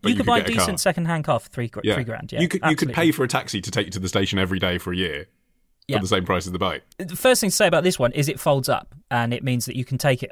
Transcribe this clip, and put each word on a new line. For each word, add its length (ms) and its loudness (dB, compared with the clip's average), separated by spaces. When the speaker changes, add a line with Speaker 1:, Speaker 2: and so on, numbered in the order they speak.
Speaker 1:
But 80 0
Speaker 2:
You 20 4
Speaker 1:
you 60 2
Speaker 2:
could 80 2
Speaker 1:
could 40 2
Speaker 2:
buy 80 4
a 40 4
Speaker 1:
get 80 -2
a 20 0
Speaker 2:
decent 200 2
Speaker 1:
car. 60 -4
Speaker 2:
second-hand 460 0
car 160 2
for 80 -20
three 200 -6
gr-, 140 -8
Speaker 1:
Yeah. 120 2
Speaker 2:
three 100 0
grand, 260 -8
yeah, 100 -4
Speaker 1:
You 80 2
could, 120 -2
you 160 2
could 140 -2
Speaker 2:
absolutely. 40 -8
Speaker 1:
pay 180 2
for 120 0
a 40 -2
taxi 340 -2
to 80 -8
take 160 0
you 60 -12
to 60 -6
the 100 -4
station 300 0
every 220 2
day 180 0
for 140 -6
a 40 -2
year 300 -4
Speaker 2:
Yeah. 80 -2
Speaker 1:
for 60 0
the 60 -4
same 160 2
price 220 0
as 60 -8
the 80 -4
bike. 240 -2
Speaker 2:
The 180 -10
first 240 4
thing 100 2
to 60 -2
say 100 4
about 160 4
this 160 2
one 140 2
is 160 0
it 100 -4
folds 300 0
up, 260 -2
and 220 0
it 100 -4
means 220 -2
that 100 -8
you 120 -4
can 120 -4
take 240 2
it 100 -10